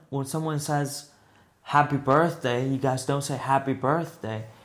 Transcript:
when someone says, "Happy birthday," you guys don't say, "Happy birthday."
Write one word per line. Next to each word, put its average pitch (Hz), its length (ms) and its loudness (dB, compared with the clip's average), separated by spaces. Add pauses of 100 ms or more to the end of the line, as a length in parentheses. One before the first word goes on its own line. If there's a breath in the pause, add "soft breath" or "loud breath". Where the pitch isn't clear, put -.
when 139 160 -4
someone 156 340 -4
says, 143 500 -2 (520 soft breath)
"Happy 143 360 2
birthday," 135 720 2
you 135 100 0
guys 127 280 0
don't 139 180 0
say, 139 140 -4
"Happy 135 360 0
birthday." 131 720 -2 (200 soft breath)